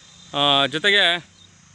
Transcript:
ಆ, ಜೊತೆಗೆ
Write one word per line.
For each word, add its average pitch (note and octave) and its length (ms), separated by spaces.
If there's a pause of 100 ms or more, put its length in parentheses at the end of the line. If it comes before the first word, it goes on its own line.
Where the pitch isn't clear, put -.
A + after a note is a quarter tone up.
(340)
ಆ, C#3+ 320
ಜೊತೆಗೆ F3 580 (500)